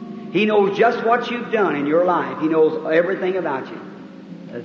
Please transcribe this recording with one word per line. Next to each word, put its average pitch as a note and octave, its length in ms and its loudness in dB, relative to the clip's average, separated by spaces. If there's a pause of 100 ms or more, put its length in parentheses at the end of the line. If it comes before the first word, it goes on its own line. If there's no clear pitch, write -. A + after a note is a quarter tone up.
(320)
He G3+ 140 2
knows G#3 320 4
just A3+ 280 4
what A#3 260 2
you've A3 200 -6
done F#3 240 2
in C#3 100 -2
your E3 200 2
life. F3+ 360 0
He D#3+ 60 2
knows D#3 460 2
everything F#3 440 2
about C#3+ 300 -4
you. G#2+ 120 -14 (840)